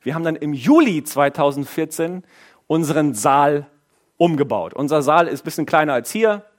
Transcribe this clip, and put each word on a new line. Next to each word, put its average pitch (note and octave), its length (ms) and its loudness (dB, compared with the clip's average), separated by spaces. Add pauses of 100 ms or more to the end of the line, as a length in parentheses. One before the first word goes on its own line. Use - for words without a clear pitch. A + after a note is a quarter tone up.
Wir C3+ 140 -6
haben E3 100 -6
dann D#3+ 120 -2
im D3+ 180 -6
Juli F#3+ 500 2
zweitausendvierzehn C#3+ 1200 -2 (420)
unseren D3+ 460 0
Saal C#3+ 540 2 (500)
umgebaut. C3+ 560 0
Unser D3 300 -2
Saal D#3 260 4
ist C#3 140 -6
ein - 20 -20
bisschen D#3 220 -6
kleiner D#3 260 2
als A#2+ 180 -4
hier G#3+ 360 -2 (120)